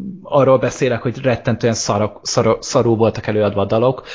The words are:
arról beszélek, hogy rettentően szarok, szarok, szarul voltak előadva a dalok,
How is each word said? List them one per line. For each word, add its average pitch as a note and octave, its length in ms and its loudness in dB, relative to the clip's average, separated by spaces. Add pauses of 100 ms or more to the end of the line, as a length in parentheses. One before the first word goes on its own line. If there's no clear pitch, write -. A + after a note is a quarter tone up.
(220)
arról C3 360 4
beszélek, A#2+ 440 -2
hogy B2 160 -4
rettentően A#2+ 560 0
szarok, G#2+ 480 -2
szarok, - 420 0
szarul A#2 320 2
voltak A2 300 0
előadva G#2 340 0
a G2 60 2
dalok, A2+ 480 0